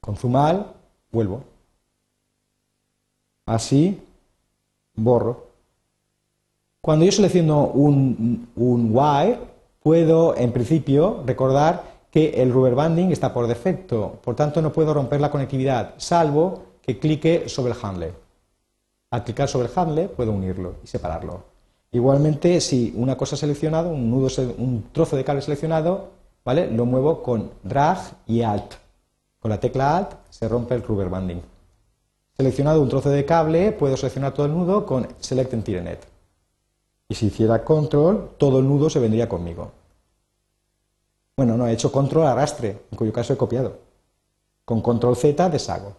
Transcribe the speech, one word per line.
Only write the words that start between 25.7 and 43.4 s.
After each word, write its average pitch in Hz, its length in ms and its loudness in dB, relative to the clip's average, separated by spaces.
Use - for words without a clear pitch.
¿vale? 135 260 0
Lo 113 140 0
muevo 131 360 0
con 110 300 -4
drag 143 360 2
y 113 160 0
alt. 107 340 -4
Con 110 120 -4
la 101 80 -2
tecla 135 360 0
alt 202 180 -4
se - 200 -6
rompe 120 240 -2
el 120 80 -2
rubber 98 280 -2
banding. 90 320 -6
Seleccionado 143 460 2
un 127 80 2
trozo 135 220 0
de 143 120 2
cable, 165 480 2
puedo 139 240 0
seleccionar 135 380 -4
todo 147 140 -2
el 147 40 -2
nudo 180 340 0
con 123 220 -2
select 127 340 -4
entire 101 280 -4
net. 85 180 -10
Y 107 60 -8
si 110 140 -2
hiciera 110 360 0
control, 156 720 0
todo 131 220 4
el 131 80 2
nudo 143 220 2
se 147 100 -2
vendría 113 300 0
conmigo. 85 420 -10
Bueno, 117 180 2
no, 120 120 0
he 117 40 0
hecho 117 200 0
control 143 340 2
arrastre, 120 560 -2
en - 60 -12
cuyo 110 160 -2
caso 117 180 -4
he 131 60 0
copiado. 117 400 -2